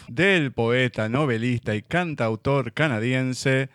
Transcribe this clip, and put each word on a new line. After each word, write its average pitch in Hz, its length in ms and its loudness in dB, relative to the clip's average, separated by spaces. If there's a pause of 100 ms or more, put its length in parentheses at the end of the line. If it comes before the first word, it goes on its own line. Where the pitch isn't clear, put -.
del 160 440 2
poeta, 117 560 0
novelista 120 640 0
y 104 80 -4
cantautor 139 880 -2
canadiense 131 1040 0